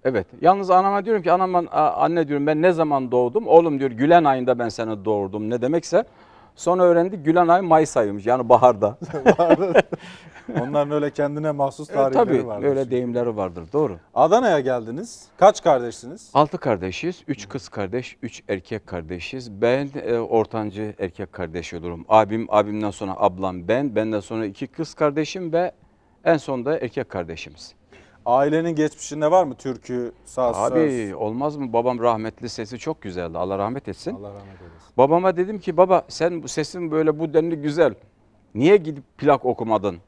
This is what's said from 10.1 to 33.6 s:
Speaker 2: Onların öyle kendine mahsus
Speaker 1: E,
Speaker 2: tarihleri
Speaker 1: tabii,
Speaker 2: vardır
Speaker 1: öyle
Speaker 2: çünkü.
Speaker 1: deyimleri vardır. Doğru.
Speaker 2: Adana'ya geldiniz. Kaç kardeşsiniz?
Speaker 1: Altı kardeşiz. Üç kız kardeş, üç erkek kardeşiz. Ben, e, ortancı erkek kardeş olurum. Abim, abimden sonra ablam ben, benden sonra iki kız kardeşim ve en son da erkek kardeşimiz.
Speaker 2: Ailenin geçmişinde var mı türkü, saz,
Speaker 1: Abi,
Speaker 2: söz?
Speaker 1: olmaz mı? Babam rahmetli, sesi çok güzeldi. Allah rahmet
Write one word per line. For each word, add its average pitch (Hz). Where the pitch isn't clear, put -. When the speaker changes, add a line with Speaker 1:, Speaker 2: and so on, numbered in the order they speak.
Speaker 2:
Onların 143
öyle 147
kendine 147
mahsus 143
Speaker 1:
E, -
Speaker 2:
tarihleri 135
Speaker 1:
tabii, 131
Speaker 2:
vardır 113
Speaker 1:
öyle 135
Speaker 2:
çünkü. 127
Speaker 1:
deyimleri 120
vardır. 90
Doğru. 139
Speaker 2:
Adana'ya 175
geldiniz. 127
Kaç 202
kardeşsiniz? 127
Speaker 1:
Altı 151
kardeşiz. 107
Üç 104
kız -
kardeş, 110
üç 117
erkek 104
kardeşiz. 90
Ben, 135
e, 117
ortancı 107
erkek 95
kardeş 85
olurum. 85
Abim, 110
abimden 104
sonra 95
ablam 90
ben, 123
benden 110
sonra 110
iki 101
kız -
kardeşim 156
ve 170
en 165
son 131
da 151
erkek 123
kardeşimiz. 82
Speaker 2:
Ailenin 151
geçmişinde 151
var 185
mı 131
türkü, 123
saz, 120
Speaker 1:
Abi, 156
Speaker 2:
söz? 95
Speaker 1:
olmaz 123
mı? 131
Babam 120
rahmetli, 113
sesi 113
çok 156
güzeldi. 85
Allah 95
rahmet 117